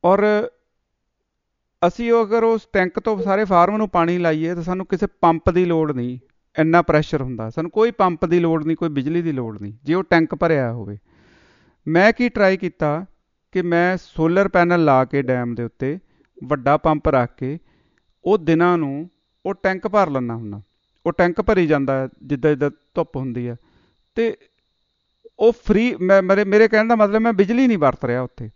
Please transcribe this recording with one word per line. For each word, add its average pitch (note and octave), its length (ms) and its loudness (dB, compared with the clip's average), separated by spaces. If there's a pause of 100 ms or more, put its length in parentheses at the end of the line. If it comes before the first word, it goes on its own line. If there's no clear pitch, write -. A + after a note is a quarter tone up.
ਔਰ G#3 440 2 (1400)
ਅਸੀਂ A#3 260 -2
ਉਹ A#3 120 2
ਅਗਰ A3 180 0
ਉਸ A3+ 300 0
ਟੈਂਕ F#3 280 0
ਤੋਂ G#3 220 -4
ਸਾਰੇ G3 220 0
ਫਾਰਮ F#3+ 320 2
ਨੂੰ G#3+ 120 -2
ਪਾਣੀ F3 300 0
ਲਾਈਏ E3 360 -2
ਤਾਂ E3+ 80 -8
ਸਾਨੂੰ F#3 240 -6
ਕਿਸੇ G3 200 -2 (140)
ਪੰਪ E3 300 2
ਦੀ F3 140 2
ਲੋੜ D#3+ 280 0
ਨਹੀਂ, B2 260 -6 (400)
ਇੰਨਾ E3 240 4
ਪ੍ਰੈਸ਼ਰ D3+ 400 0
ਹੁੰਦਾ, A2+ 280 -8
ਸਾਨੂੰ D#3+ 200 -8
ਕੋਈ A3+ 200 2
ਪੰਪ F3+ 340 -2
ਦੀ F3 160 2
ਲੋੜ E3 240 0
ਨਹੀਂ, D#3+ 120 -2
ਕੋਈ E3 120 -4
ਬਿਜਲੀ D3+ 340 -2
ਦੀ E3 100 -4
ਲੋੜ A#2 300 -8
ਨਹੀਂ, G#2 100 -10 (120)
ਜੇ D3+ 100 -2
ਉਹ F#3+ 100 -2
ਟੈਂਕ E3 300 0
ਭਰਿਆ C#3+ 380 0
ਹੋਵੇ। G2+ 260 -12 (920)
ਮੈਂ F#3 240 4
ਕੀ A#3+ 160 -2
ਟਰਾਈ G3 280 2
ਕੀਤਾ E3 500 -6 (460)
ਕਿ F#3 100 -2
ਮੈਂ F3 340 0
ਸੋਲਰ F3 520 0
ਪੈਨਲ F3 360 2
ਲਾ C3 200 4
ਕੇ C#3 180 -4
ਡੈਮ B2 320 -2
ਦੇ A#2 80 -6
ਉੱਤੇ C3 360 -6 (460)
ਵੱਡਾ C#3 320 0
ਪੰਪ D#3 320 0
ਰੱਖ B2+ 280 2
ਕੇ C#3 220 -8 (680)
ਉਹ G#3 140 2
ਦਿਨਾਂ E3+ 400 2
ਨੂੰ D3 320 -6 (360)
ਉਹ G3 80 -4
ਟੈਂਕ F#3+ 340 -4
ਭਰ F#3+ 220 2
ਲੈਂਦਾ B2 240 -4
ਹੁੰਦਾ, G#2 260 -12 (460)
ਉਹ E3+ 60 -2
ਟੈਂਕ F3 280 0
ਭਰੀ F#3 260 0
ਜਾਂਦਾ C#3 360 0
ਹੈ C3 60 -6 (140)
ਜਿੱਦਾਂ C#3+ 280 -2
ਜਿੱਦਾਂ C#3+ 200 0 (240)
ਧੁੱਪ E3 220 -6
ਹੁੰਦੀ B2 320 -8
ਹੈ। A#2+ 80 -10 (580)
ਤੇ A3+ 220 -2 (1040)
ਉਹ A3+ 140 4
ਫ੍ਰੀ, G#3+ 480 0
ਮੈਂ, F#3+ 220 4
ਮੇਰੇ, G3 220 2
ਮੇਰੇ G#3 240 4
ਕਹਿਣ A3 200 0
ਦਾ A#3 80 2
ਮਤਲਬ G#3+ 240 2
ਮੈਂ A3+ 120 0
ਬਿਜਲੀ G#3+ 340 2
ਨਹੀਂ A3+ 120 2
ਵਰਤ C#3 260 0
ਰਿਹਾ B2 180 -2
ਉੱਥੇ। A#2+ 340 -12